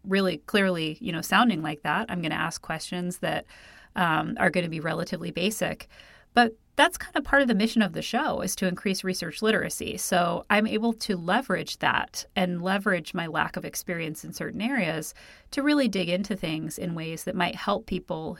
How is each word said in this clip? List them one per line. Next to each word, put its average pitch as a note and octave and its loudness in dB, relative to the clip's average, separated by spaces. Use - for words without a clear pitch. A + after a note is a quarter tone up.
really F#3+ 2
clearly, E3+ 0
you - -4
know, E3 -4
sounding G#3 4
like D3+ -4
that. E3+ 0
I'm F3 -4
gonna D#3+ -2
ask D#3+ -4
questions F3 -6
that, D#3 -2
um, D#3+ 2
are F#3 6
gonna E3+ 0
be D#3+ -4
relatively E3+ -4
basic. F3 -2
But A#3 6
that's E4 4
kind - -12
of D4+ 0
part C#4 4
of C4 4
the A#3 4
mission A3 4
of F3 2
the D#3+ -4
show, - -2
is F#3+ -2
to F#3+ 0
increase F#3 -2
research F#3 -4
literacy. G#3+ 0
So F3 0
I'm G#3+ 6
able G#3+ 0
to A3 -2
leverage F3 0
that - 0
and F3+ 0
leverage F#3+ 0
my E3+ -4
lack D3+ -2
of D#3+ -6
experience E3 -6
in F3 -10
certain E3+ -6
areas F3+ -2
to C#4 -2
really C#4+ 6
dig F#3 0
into F#3+ 0
things D#3+ -4
in E3+ -4
ways D#3+ -6
that F3+ -6
might F3 0
help G#3 -4
people E3+ -6